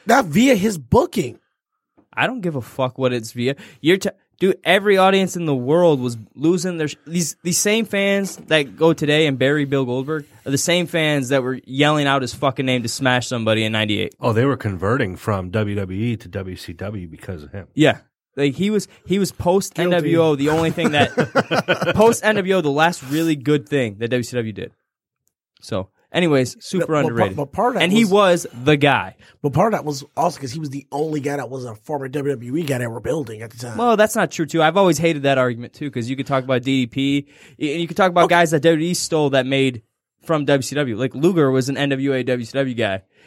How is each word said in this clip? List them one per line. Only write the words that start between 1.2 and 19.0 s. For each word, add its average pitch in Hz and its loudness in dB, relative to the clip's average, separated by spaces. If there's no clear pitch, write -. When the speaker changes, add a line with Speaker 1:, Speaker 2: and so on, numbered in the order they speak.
Speaker 2:
I 127 0
don't 247 -6
give 175 -4
a 123 -4
fuck 127 -4
what 127 0
it's 117 -6
via. 123 -2
You're 175 4
t-, 190 -4
dude, 185 2
every 196 4
audience 190 4
in 170 -4
the 147 0
world 147 4
was 123 -4
losing 170 0
their 156 -4
sh-, - -10
these, 170 -4
these 170 -2
same 220 0
fans 196 -2
that 151 0
go 160 4
today 151 2
and 139 -2
bury 143 2
Bill 135 0
Goldberg 135 -4
are - -6
the 139 2
same 175 0
fans 147 0
that 135 2
were 127 -4
yelling 147 2
out 139 2
his 123 -6
fucking 139 -2
name 127 0
to 117 -6
smash 127 0
somebody 110 0
in 110 -2
ninety-eight. 104 0
Speaker 3:
Oh, 123 0
they 113 2
were 135 0
converting 101 -2
from 95 -4
W 101 -2
W 95 -6
E 117 -2
to - -16
W 92 -10
C - -14
W 95 -10
because 80 -14
of 73 -20
him. 101 -14
Speaker 2:
Yeah. 139 2
Like, 139 -2
he 185 -2
was, 208 -2